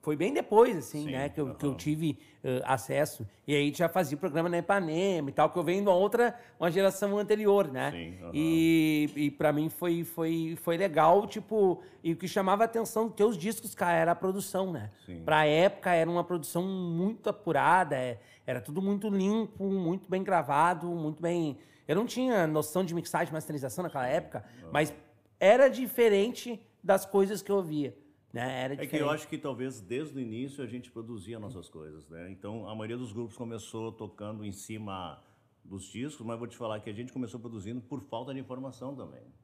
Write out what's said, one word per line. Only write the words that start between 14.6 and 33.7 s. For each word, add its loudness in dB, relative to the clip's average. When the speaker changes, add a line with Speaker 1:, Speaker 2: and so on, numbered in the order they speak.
Speaker 1:
né? -8
Speaker 2:
Sim. -12
Speaker 1:
Pra 6
época 4
era 4
uma 0
produção -4
muito -2
apurada, 2
é, -4
era -4
tudo -6
muito -2
limpo, 0
muito -2
bem 0
gravado, 2
muito -4
bem. 0
Eu 2
não 2
tinha 2
noção 0
de -4
mixagem, -2
masterização -6
naquela -4
época, -2
Speaker 2:
Aham. -16
Speaker 1:
mas 0
era 8
diferente 2
das 4
coisas 2
que -14
eu 2
ouvia, -2
né? -4
Era -4
Speaker 2:
É -8
que -8
eu -8
Speaker 1:
diferente. 0
Speaker 2:
acho -6
que -8
talvez -6
desde -8
o -8
início -8
a -8
gente -12
produzia -12
nossas -14
coisas, -18
né? -16
Então -12
a -10
maioria -8
dos -10
grupos -10
começou -10